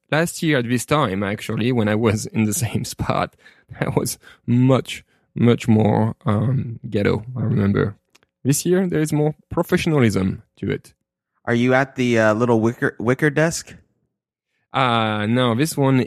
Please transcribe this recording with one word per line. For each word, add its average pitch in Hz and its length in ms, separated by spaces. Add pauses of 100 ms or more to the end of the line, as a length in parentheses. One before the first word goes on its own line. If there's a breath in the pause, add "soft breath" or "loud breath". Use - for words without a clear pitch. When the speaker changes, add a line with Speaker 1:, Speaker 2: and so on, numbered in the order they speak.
(100)
Speaker 1:
last 165 320
year 151 180
at 120 60
this 120 200
time, 113 360
actually, 107 500
when 113 160
I 107 60
was 107 300
in - 200
the 104 100
<laughs> - 0
same - 320
spot, - 500 (420 soft breath)
I - 120
was - 280 (280 loud breath)
much, 127 580 (300)
much 117 340
more, 110 560
um, 113 640
ghetto, 101 340 (140)
I 110 60
remember. 101 540 (480)
This 139 200
year, 180 220
there 165 160
is 156 100
more 151 220 (160)
professionalism 131 920 (140)
to 98 140
it. - 240 (500)
Speaker 2:
Are 117 100
you 123 200
at 135 220
the, 123 220
uh, 110 160
little 117 260
wicker, 120 380
wicker 131 300
desk? 151 460 (960)
Speaker 1:
Uh, 113 560
no, 120 280
this 143 240
one 135 280